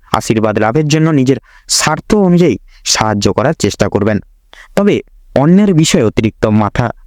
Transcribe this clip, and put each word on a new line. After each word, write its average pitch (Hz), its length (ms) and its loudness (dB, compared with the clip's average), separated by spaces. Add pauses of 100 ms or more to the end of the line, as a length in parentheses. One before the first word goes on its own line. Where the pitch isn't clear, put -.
(180)
আশীর্বাদ 107 420 -2
লাভের 123 280 0
জন্য 156 240 0
নিজের 131 280 0 (300)
স্বার্থ - 400 -4 (180)
অনুযায়ী 175 280 2 (300)
সাহায্য 107 480 -2
করার 135 300 0
চেষ্টা 104 300 -2
করবেন। 101 240 0 (580)
তবে 202 200 2 (400)
অন্যের 185 380 4
বিষয়ে 160 360 2
অতিরিক্ত - 340 -2 (180)
মাথা 107 240 -2 (220)